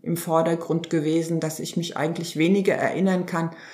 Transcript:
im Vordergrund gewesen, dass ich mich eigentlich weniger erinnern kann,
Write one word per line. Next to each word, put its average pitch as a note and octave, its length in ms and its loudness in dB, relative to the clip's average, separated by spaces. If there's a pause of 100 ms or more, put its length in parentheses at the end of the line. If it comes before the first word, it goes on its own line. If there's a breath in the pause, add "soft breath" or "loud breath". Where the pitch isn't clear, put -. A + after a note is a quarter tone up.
im E3 140 -2
Vordergrund E3 760 0
gewesen, E3 520 0
dass D#3 180 -6
ich D#3+ 160 -8
mich E3 220 -2
eigentlich E3 400 -4
weniger F#3+ 360 4
erinnern F3+ 520 2
kann, E3+ 240 -2 (240 loud breath)